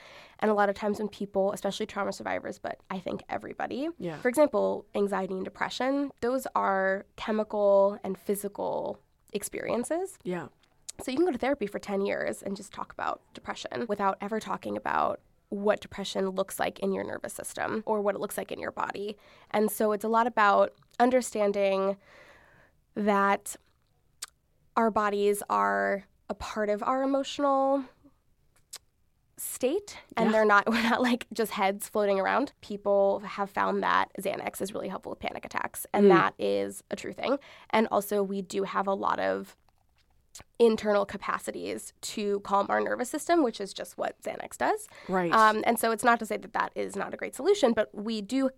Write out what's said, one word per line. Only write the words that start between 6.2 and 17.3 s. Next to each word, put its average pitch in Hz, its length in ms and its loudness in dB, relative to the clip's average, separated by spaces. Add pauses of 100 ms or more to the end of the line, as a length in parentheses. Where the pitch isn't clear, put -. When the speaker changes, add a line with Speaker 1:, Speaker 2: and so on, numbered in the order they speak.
Speaker 1:
those 247 340 -2
are 196 500 0 (100)
chemical 208 880 4
and 190 140 -4
physical - 840 -4 (340)
experiences. 240 920 -4
Speaker 2:
Yeah. 175 240 -6 (540)
Speaker 1:
So 262 100 -6
you 262 60 -2
can 339 80 4
go 359 60 2
to 247 60 -4
therapy 247 300 -2
for 196 120 -8
ten 196 260 -4
years - 360 -4
and 196 160 -6
just 196 160 -16
talk - 180 -10
about - 300 -6 (120)
depression - 540 -8
without 202 340 0
ever 208 180 -4
talking 202 360 -6
about - 440 0 (300)
what 202 300 0
depression 190 520 -6
looks 190 280 -6
like - 200 -2
in 196 120 -2
your 190 120 -4
nervous - 300 -8